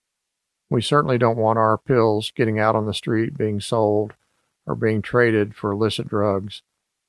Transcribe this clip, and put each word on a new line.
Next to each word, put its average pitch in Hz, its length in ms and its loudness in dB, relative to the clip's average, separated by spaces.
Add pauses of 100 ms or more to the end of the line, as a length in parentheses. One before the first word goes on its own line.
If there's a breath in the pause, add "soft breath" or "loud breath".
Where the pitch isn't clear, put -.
(680)
We 123 120 0
certainly 143 360 0
don't 117 200 2
want 113 220 2
our 110 180 2
pills 113 540 0
getting 110 260 -2
out 107 180 4
on 107 100 0
the 104 80 -4
street, 113 440 -4
being 107 220 -2
sold, 107 540 0 (520)
or 143 100 -4
being 110 260 0
traded 110 540 0
for 104 160 -4
illicit 104 360 -2
drugs 101 540 -4 (480)